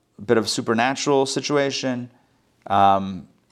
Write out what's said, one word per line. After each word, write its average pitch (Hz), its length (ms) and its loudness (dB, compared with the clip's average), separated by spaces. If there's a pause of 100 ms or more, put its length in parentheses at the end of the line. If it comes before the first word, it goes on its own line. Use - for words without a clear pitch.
(180)
a - 40 -20
bit 117 160 2
of 107 80 2
a - 20 -4
supernatural 135 800 0
situation. 135 840 -2 (580)
Um, 98 600 2 (240)